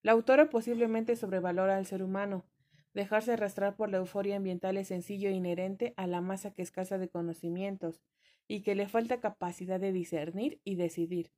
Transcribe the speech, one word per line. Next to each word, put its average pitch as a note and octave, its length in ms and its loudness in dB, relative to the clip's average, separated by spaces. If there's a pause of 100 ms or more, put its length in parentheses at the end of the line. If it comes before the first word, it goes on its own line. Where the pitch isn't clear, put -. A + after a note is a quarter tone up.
La G#3+ 120 6
autora C4+ 360 8
posiblemente A#3 680 2
sobrevalora F#3+ 580 2
al F#3+ 100 0
ser F#3+ 160 -6
humano. F#3+ 440 -2 (480)
Dejarse G#3+ 400 0
arrastrar G3+ 420 0
por G#3+ 140 -2
la F#3+ 80 0
euforia G3 400 -2
ambiental F#3+ 400 -2
es G3 100 -4
sencillo G3 400 -4
e G3 60 2
inherente F#3 640 -2
a F#3+ 100 -2
la F3 140 0
masa F#3+ 320 -4
que - 80 -10
es F3 80 -6
escasa F#3+ 280 -4
de F#3 120 -4
conocimientos E3+ 880 -4 (480)
y G#3 140 -6
que G3+ 140 2
le G3+ 120 0
falta A#3 320 0
capacidad F#3 580 -4
de G3 140 0
discernir F3+ 720 -2
y G3 120 -2
decidir. E3+ 640 -2